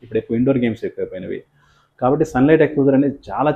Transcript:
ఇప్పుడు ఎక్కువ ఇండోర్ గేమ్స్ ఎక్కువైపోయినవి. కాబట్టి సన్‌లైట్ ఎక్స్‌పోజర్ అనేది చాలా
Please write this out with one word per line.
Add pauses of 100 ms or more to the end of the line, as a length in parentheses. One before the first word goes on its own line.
ఇప్పుడు
ఎక్కువ
ఇండోర్
గేమ్స్
ఎక్కువైపోయినవి. (580)
కాబట్టి
సన్‌లైట్
ఎక్స్‌పోజర్
అనేది (120)
చాలా